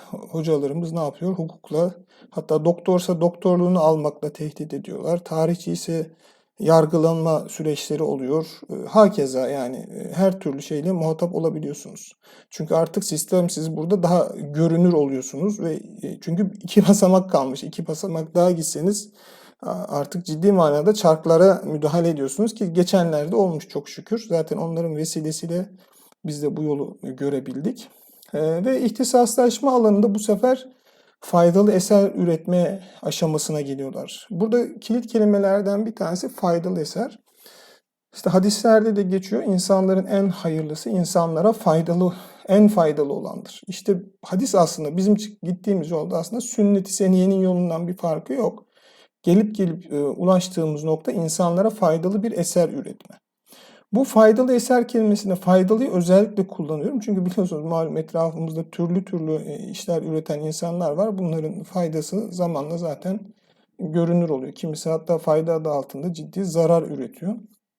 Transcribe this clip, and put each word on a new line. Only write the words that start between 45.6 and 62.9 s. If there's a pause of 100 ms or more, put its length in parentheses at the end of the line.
yolda
aslında
sünnet-i
seniyenin
yolundan
bir
farkı
yok. (580)
Gelip
gelip,
e,
ulaştığımız
nokta
insanlara
faydalı
bir
eser
üretme. (720)
Bu
faydalı
eser
kelimesini,
faydalıyı
özellikle
kullanıyorum.
Çünkü
biliyorsunuz
malum
etrafımızda
türlü
türlü,
e,
işler
üreten
insanlar
var.
Bunların
faydası
zamanla
zaten (600)